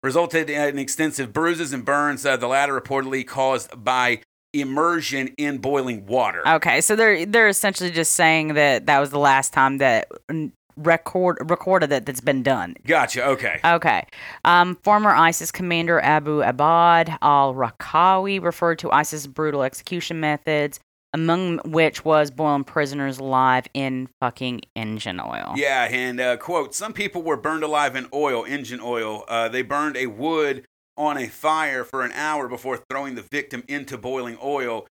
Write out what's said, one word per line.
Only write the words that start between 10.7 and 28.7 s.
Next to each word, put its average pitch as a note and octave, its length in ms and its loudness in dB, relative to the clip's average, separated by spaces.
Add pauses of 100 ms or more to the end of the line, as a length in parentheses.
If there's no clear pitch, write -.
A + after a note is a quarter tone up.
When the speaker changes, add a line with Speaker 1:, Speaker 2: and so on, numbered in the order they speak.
Speaker 2:
record, E3+ 600 0 (120)
recorded F3+ 400 2
that C3 160 0
that's B2+ 160 -8
been C3+ 220 0
done. G#2 320 0 (120)
Speaker 1:
Gotcha, B2+ 380 0
okay. A#2+ 400 0
Speaker 2:
Okay. D#3+ 400 2 (400)
Um, F3 380 6
former G#3 260 4
isis E3 420 4
commander E3+ 480 0
Abu D3+ 420 2
Abad E3 800 4
al-Rakawi D#3 1200 2
referred E3+ 380 -2
to E3 120 -4
isis D3+ 360 0
brutal C#3+ 360 -2
execution E3 560 -6
methods, D3+ 600 -2 (340)
among E3+ 460 0
which D#3+ 460 0
was D3+ 260 4
boiling C#3+ 320 -2
prisoners C#3 560 -4
alive C3 540 2
in C3 340 -6 (140)
fucking B2 400 -6 (140)
engine G#2+ 440 -8
oil. G#1+ 360 -10
Speaker 1:
Yeah, C3+ 360 0
and, B2+ 280 -4
uh, B2 180 0
quote, E3 380 -4
"Some A3 180 -8
people G3 300 -6
were D#3+ 140 0
burned D#3 260 -4
alive D3 320 0
in B2+ 180 -8
oil, C3+ 320 0
engine B2 360 -8